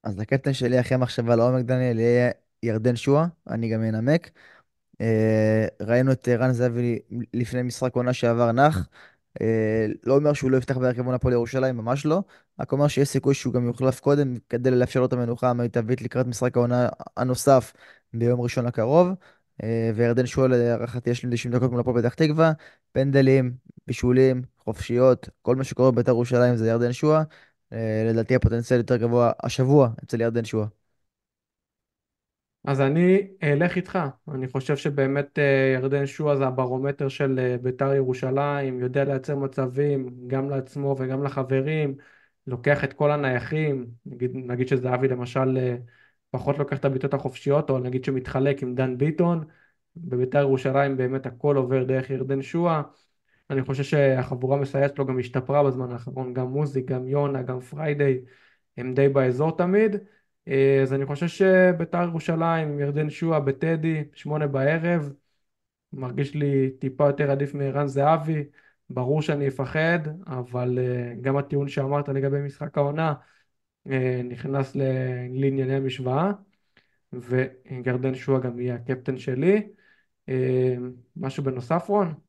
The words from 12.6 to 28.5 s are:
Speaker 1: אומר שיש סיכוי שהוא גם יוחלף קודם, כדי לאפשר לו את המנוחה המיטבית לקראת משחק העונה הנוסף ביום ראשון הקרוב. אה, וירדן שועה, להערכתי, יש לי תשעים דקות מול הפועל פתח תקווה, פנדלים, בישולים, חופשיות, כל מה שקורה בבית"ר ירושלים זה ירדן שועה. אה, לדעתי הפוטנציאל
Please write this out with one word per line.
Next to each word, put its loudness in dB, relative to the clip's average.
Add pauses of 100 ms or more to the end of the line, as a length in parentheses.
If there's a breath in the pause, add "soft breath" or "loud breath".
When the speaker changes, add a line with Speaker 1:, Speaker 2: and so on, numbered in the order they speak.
Speaker 1:
אומר 2
שיש 2
סיכוי 0
שהוא -2
גם 0
יוחלף 0
קודם, 2 (140)
כדי 0
לאפשר 2
לו 4
את -2
המנוחה -2
המיטבית -2
לקראת -2
משחק -2
העונה 2 (280)
הנוסף 2 (400 soft breath)
ביום 0
ראשון -2
הקרוב. 4 (560 soft breath)
אה, 0
וירדן 4
שועה, 2
להערכתי, 0
יש -2
לי -2
תשעים -4
דקות 2
מול -2
הפועל 2
פתח 0
תקווה, 4 (400 loud breath)
פנדלים, 4 (340)
בישולים, 4 (160)
חופשיות, 2 (120)
כל 2
מה -2
שקורה 2
בבית"ר 2
ירושלים 4
זה 0
ירדן 2
שועה. 2 (500 soft breath)
אה, -2
לדעתי 2
הפוטנציאל 4